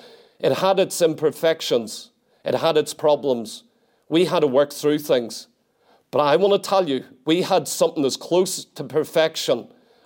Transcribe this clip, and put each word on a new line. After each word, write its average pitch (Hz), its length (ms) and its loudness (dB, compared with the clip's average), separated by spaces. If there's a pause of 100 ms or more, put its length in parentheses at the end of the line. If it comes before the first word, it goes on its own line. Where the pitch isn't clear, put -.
(400)
It 131 140 2
had 190 260 2
its - 200 -2
imperfections. 156 1120 -2 (340)
It - 120 -2
had 151 200 0
its 151 160 0
problems. 135 680 -2 (460)
We 170 160 2
had 165 160 0
to 151 80 4
work 139 240 2
through 147 260 -2
things. 127 480 -2 (640)
But 131 120 0
I 147 120 4
want 196 260 4
to - 80 -10
tell 190 200 2
you, 131 160 -4 (200)
we 165 180 2
had 175 260 0
something 165 360 0
as 127 120 0
close 175 480 -2
to - 180 -14
perfection 147 840 -2 (380)